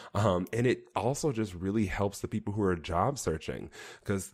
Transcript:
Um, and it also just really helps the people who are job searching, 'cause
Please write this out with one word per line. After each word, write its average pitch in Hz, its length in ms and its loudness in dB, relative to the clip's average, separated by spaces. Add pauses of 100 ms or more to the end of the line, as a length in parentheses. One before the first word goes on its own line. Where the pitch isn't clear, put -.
(140)
Um, 92 360 4
and 117 140 2
it - 200 2 (100)
also 139 360 0
just 110 220 -2
really 95 320 0
helps 101 360 -2
the - 60 -4
people 107 260 -4
who 107 100 2
are 92 120 4
job 90 440 0
searching, - 500 -4 (340)
'cause 98 300 -2